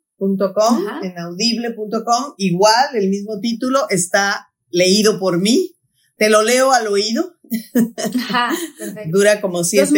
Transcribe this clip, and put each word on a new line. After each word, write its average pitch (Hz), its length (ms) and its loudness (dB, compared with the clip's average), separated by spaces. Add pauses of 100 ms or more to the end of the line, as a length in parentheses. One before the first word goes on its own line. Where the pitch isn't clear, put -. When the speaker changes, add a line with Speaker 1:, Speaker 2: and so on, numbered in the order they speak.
(180)
Speaker 1:
punto 196 360 -2
com, 233 340 2
Speaker 2:
Ajá. 320 160 -8
Speaker 1:
en 180 160 -10
audible 220 520 -4
punto 214 340 -6
com, 247 320 -2
igual 214 580 2
el 196 140 0
mismo 202 320 -6
título 247 480 -2
está 202 580 -2 (220)
leído 190 500 2
por 180 180 0
mí. 240 380 0 (420)
Te 214 120 2
lo 214 140 6
leo 254 280 2
al 233 160 2
oído. 220 460 -2 (840)
Speaker 2:
Ajá, 247 400 -2 (240)
perfecto. 196 380 -6
Speaker 1:
Dura 208 240 4
como 175 240 -2
siete 190 320 2